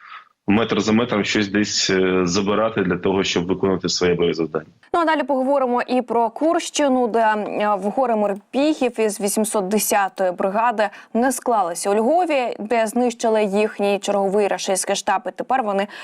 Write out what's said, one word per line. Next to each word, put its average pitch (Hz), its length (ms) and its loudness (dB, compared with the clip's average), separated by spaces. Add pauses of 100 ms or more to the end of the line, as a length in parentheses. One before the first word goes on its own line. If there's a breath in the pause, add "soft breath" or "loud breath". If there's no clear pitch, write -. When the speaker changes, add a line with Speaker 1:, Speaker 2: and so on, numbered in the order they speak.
(460 loud breath)
Speaker 1:
метр 110 340 2
за 107 120 0
метром 110 320 2
щось 104 240 0
десь, 104 420 0
е, 92 340 2
забирати, 101 580 0
для 90 140 0
того, 95 280 0
щоб 87 220 -2
виконувати 92 420 0
своє 87 260 0
бойове 85 200 0
завдання. 78 320 -4 (280 soft breath)
Speaker 2:
Ну, 349 60 2
а 339 40 2
далі 311 180 0
поговоримо 262 600 0
і 254 200 0
про 233 280 0
Курщину, 277 760 0
де, 220 120 0
е, 208 540 0
в 190 80 -4
гори 233 340 0
морпіхів 233 840 0
із 214 200 0
вісімсот 208 480 -2
десятої 202 640 0
бригади 208 560 0 (260 loud breath)
не 247 180 2
склалися 202 580 -2
у 202 40 2
Львові, 269 640 0
де 220 280 0
знищили 233 580 0
їхній 202 540 0
черговий 202 500 0
рашистський 185 480 -2
штаб. 190 300 -2
І 185 40 -8
тепер 247 320 -2
вони 202 240 -2 (180 loud breath)